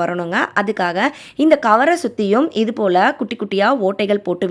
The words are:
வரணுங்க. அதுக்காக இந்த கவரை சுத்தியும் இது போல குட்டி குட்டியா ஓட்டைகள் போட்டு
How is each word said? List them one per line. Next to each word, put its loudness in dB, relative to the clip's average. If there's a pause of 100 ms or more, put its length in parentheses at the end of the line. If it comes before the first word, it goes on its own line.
வரணுங்க. -4 (240)
அதுக்காக -2 (360)
இந்த 6 (120)
கவரை 4
சுத்தியும் 0 (140)
இது -2
போல 2 (240)
குட்டி -6
குட்டியா 0 (200)
ஓட்டைகள் -2
போட்டு -2